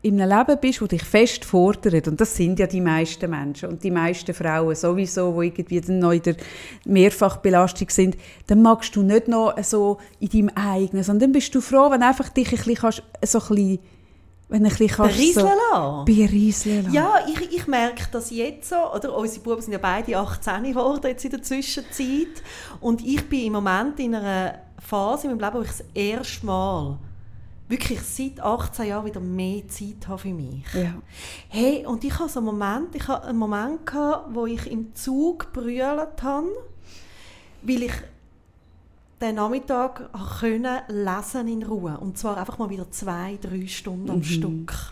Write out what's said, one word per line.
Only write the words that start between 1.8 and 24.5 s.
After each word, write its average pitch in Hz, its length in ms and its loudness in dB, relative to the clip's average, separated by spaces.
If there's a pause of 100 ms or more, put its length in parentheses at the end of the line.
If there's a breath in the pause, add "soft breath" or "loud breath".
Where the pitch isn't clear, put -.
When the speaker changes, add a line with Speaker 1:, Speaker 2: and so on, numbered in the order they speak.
Speaker 1:
und 160 120 -2
das 220 140 2
sind 175 240 2
ja 185 80 4
die 185 140 -2
meisten 165 500 0
Menschen 143 380 -6
und 165 140 -8
die 196 60 -2
meisten 175 460 0
Frauen 160 400 0
sowieso, 180 640 0
die 175 60 2
irgendwie 175 340 -2
dann 185 180 0
noch 175 120 6
in 170 100 4
der 165 140 2 (480 loud breath)
Mehrfachbelastung 190 1040 4
sind, 185 280 4 (300 loud breath)
dann 214 140 8
magst 226 340 6
du 208 60 4
nicht 208 260 6
noch 226 360 2
so 202 340 2 (220 loud breath)
in 208 100 -4
deinem 208 260 4
eigenen, 196 480 0
sondern 208 260 4
dann - 20 4
bist 269 240 2
du 254 60 4
froh, 269 280 6
wenn 247 140 4
einfach 262 260 4
dich - 220 0
ein 233 60 0
bisschen 233 180 0
kannst, 220 260 0 (220)
so 214 160 2
ein - 80 -4
bisschen, 196 320 2 (680 soft breath)
wenn 214 140 4
du 214 60 6
ein - 80 2
bisschen 220 120 6
kannst, 214 280 4
Speaker 2:
Berieseln 294 300 6
Speaker 1:
so 415 280 4
Speaker 2:
lassen. 143 300 -2
Speaker 1:
berieseln 208 800 4
lassen. 190 120 0
Speaker 2:
Ja, 370 200 4 (120)
ich, 339 280 -4
ich 349 120 -4
merke 240 440 0
das 233 180 -6
jetzt 247 400 -6
so, 359 60 -4 (180)
oder? 262 240 -4
Unsere 220 260 -6
Buben 226 200 -4
sind 214 100 -6
ja 185 60 -6
beide 190 400 -2
achtzehn 208 460 -4
geworden 269 420 0
jetzt 254 180 -4
in 254 60 -6
der 240 100 -8
Zwischenzeit. 269 1000 -4 (360 loud breath)
Und 233 240 0
ich 285 240 -2
bin 262 180 -2
im 214 80 -2
Moment 208 460 -2
in 240 140 -2
einer 196 460 -4 (200)